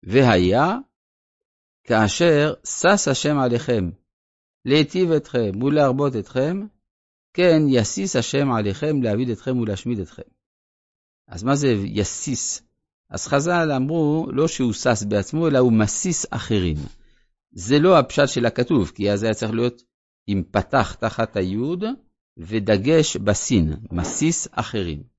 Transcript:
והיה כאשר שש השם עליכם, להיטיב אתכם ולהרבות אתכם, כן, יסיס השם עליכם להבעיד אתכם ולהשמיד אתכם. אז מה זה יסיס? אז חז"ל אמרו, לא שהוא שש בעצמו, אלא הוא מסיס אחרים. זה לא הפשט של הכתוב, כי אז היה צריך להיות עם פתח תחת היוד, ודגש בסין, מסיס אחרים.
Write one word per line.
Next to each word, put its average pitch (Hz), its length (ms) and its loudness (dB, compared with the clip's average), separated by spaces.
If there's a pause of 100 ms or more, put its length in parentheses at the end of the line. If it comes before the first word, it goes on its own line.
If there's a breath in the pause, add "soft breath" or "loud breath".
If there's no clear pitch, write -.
והיה 117 720 4 (1040)
כאשר 147 720 2 (100)
שש - 440 0
השם 147 300 0
עליכם, 120 520 0 (760)
להיטיב 156 460 2
אתכם 117 520 -2
ולהרבות 139 520 2
אתכם, 147 500 -4 (720)
כן, 170 300 4
יסיס 135 480 0
השם 135 360 0
עליכם 117 520 -2
להבעיד 117 260 0
אתכם 127 280 -4
ולהשמיד 110 420 -4
אתכם. - 220 -10 (1040)
אז 87 160 -14
מה 135 120 2
זה 143 120 0 (180)
יסיס? - 760 -4 (480)
אז - 180 -10
חז"ל 160 480 0
אמרו, 151 560 0
לא 147 160 0
שהוא 123 260 -2
שש 107 340 0
בעצמו, 107 400 -2
אלא 139 120 2
הוא 127 140 6
מסיס 110 560 0
אחרים. 92 480 -2 (760)
זה 110 280 0
לא 175 200 6
הפשט 143 280 0
של 120 180 -2
הכתוב, 123 500 0
כי 101 160 0
אז 101 120 0
היה 110 100 0
צריך 107 180 -4
להיות 120 300 -2 (460)
עם 98 240 0
פתח - 480 0
תחת 113 380 -4
היוד, 117 460 -4 (540)
ודגש 110 800 0
בסין, 101 560 0 (180)
מסיס 147 600 -2
אחרים. 85 520 -6 (160)